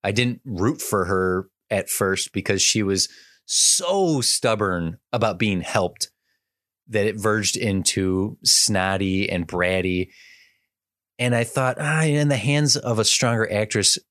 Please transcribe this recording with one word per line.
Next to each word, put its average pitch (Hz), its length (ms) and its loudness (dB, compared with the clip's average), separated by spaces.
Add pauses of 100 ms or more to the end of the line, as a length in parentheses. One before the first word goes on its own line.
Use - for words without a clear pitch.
I 101 100 -2
didn't 120 320 -2
root 110 380 -2
for 95 240 -2
her 92 420 0 (220)
at 98 180 -2
first - 460 -4
because 98 260 -2
she - 220 0
was 95 260 0 (380)
so 180 760 2
stubborn 98 760 0 (120)
about 110 280 0
being 98 240 0
helped - 480 -2 (800)
that 107 180 0
it 107 100 -2
verged 107 400 0
into 95 880 0
snotty 95 880 2
and 87 180 -4
bratty. 90 600 0 (1080)
And 123 160 2
I 117 100 2
thought, 127 360 -2
Ah, 156 220 0
in 147 260 2
the 139 80 2
hands 143 400 2
of 117 220 -2
a 110 80 2
stronger 117 440 2
actress 107 460 0 (140)